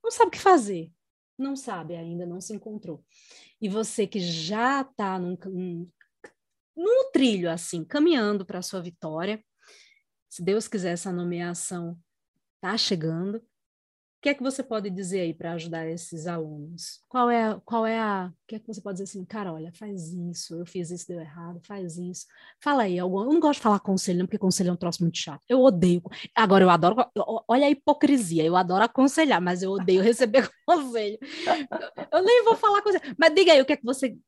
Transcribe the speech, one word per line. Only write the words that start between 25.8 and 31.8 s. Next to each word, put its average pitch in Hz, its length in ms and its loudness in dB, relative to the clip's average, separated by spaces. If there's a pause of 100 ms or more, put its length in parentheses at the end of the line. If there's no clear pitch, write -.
agora 196 300 8
eu 185 60 8
adoro, 175 240 6 (200)
o-, - 320 -4
olha 269 200 4
a - 20 4
hipocrisia, 285 720 2
eu 170 120 2
adoro 185 280 4
aconselhar, 269 560 4
mas 180 220 -2
eu 190 100 -4
odeio 190 300 4
receber 233 560 4
<laughs> - 80 -20
conselho. 233 540 0 (920)